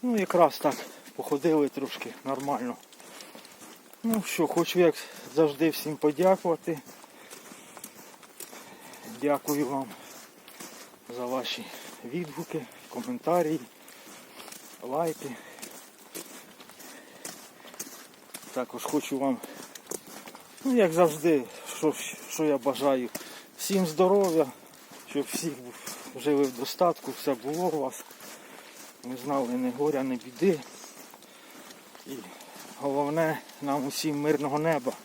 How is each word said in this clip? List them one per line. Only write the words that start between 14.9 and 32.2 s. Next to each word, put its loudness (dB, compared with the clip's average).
Також -6
хочу 0
вам, 2
ну, 4
як 8
завжди, 6
що, 4
що -2
я 4
бажаю, 2
всім 2
здоров'я, 6
щоб 0
всіх -4
жили 4
в -2
достатку, 2
все 2
було -2
у 0
вас, -4
не -8
знали 0
ні 0
горя, 2
ні -2
біди. 2
І -10